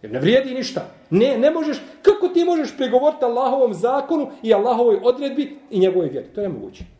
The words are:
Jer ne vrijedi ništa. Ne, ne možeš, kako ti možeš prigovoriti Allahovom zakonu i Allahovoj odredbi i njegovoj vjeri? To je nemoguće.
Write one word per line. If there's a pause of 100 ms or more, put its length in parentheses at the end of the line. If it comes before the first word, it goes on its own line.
Jer
ne
vrijedi
ništa. (220)
Ne,
ne
možeš, (200)
kako
ti
možeš
prigovoriti
Allahovom
zakonu (160)
i
Allahovoj
odredbi (140)
i
njegovoj
vjeri?
To
je
nemoguće. (160)